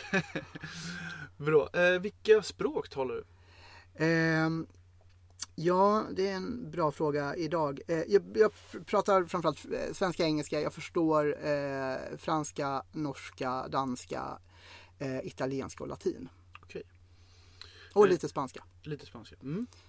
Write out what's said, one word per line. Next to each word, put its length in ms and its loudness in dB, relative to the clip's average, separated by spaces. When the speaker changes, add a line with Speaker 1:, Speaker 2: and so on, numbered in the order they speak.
Speaker 1:
<laughs> 720 -12
Bra. 360 4
Eh, 280 4
vilka 420 4
språk 460 -4
talar 260 -4
du? 100 -8
Speaker 2:
Ehm, 640 2
ja, 500 4
det 120 0
är 80 -4
en 340 -8
bra 220 0
fråga 440 -2
idag. 520 -2
Eh, 200 0
jag, 140 6
jag 200 6
f-, 220 -16
pratar 380 4
framförallt, 480 -2
eh, 200 -4
svenska 300 0
och 60 4
engelska. 320 0
Jag 140 -4
förstår, 720 2
eh, 500 -2
franska, 640 -2
norska, 760 -6
danska, 720 -4
eh, 280 -6
italienska 580 -8
och 40 -8
latin. 400 -6
Speaker 1:
Okej. 200 -14
Speaker 2:
Och 140 10
Speaker 1:
Eh, 40 8
Speaker 2:
lite 180 2
spanska. 360 -6
Speaker 1:
lite 240 -10
spanska. 360 -18
Mm. 240 -6